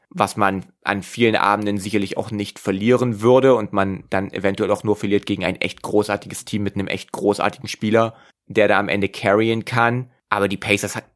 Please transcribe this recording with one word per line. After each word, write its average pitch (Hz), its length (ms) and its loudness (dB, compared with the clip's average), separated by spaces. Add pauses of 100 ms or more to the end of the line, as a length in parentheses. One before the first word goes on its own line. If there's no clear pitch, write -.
was 98 260 -2
man 98 300 0 (180)
an 101 180 -2
vielen 113 360 0
Abenden 104 400 0
sicherlich 98 400 -4
auch - 120 -6
nicht 101 300 -6
verlieren 110 640 0
würde 127 340 6
und 107 160 -4
man 98 380 -2
dann 98 240 -4
eventuell 98 360 -2
auch 101 140 0
nur 104 140 2
verliert 101 280 -2
gegen 92 200 -2
ein 90 100 -2
echt - 260 -6
großartiges - 640 -2
Team 104 200 -4
mit 98 120 -4
einem 98 120 -4
echt - 260 -8
großartigen 101 560 -2
Spieler, 113 460 0 (320)
der 101 200 2
da 98 120 2
am 101 100 -2
Ende 98 180 0
carryen 110 560 2
kann. 123 480 0 (160)
Aber 101 220 0
die 95 80 -6
Pacers 104 400 -2
hat, - 80 -8 (100)